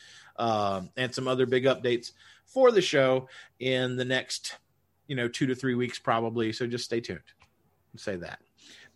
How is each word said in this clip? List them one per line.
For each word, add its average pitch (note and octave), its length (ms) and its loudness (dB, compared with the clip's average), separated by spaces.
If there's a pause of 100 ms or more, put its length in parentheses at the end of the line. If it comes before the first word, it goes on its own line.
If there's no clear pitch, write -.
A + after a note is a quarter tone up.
(360)
um, G#2 600 0
and B2 180 -2
some C3 140 -4
other B2+ 160 2
big B2+ 200 2
updates A#2+ 480 2 (340)
for C4 240 6
the G3+ 120 6
show C3 460 2 (300)
in B2+ 380 0
the B2 80 -2
next, - 520 -4 (500)
you C#3+ 100 -6
know, A#2+ 120 0
two B2+ 180 -2
to B2+ 80 0
three B2 200 -2
weeks A#2+ 240 -2
probably. A2+ 540 0
So B2 140 -4
just A#2+ 180 -4
stay A#2 160 -4
tuned. G2+ 200 -8 (720)
I'll A#2+ 40 -20
say G2+ 180 -6
that. E2+ 220 -12 (580)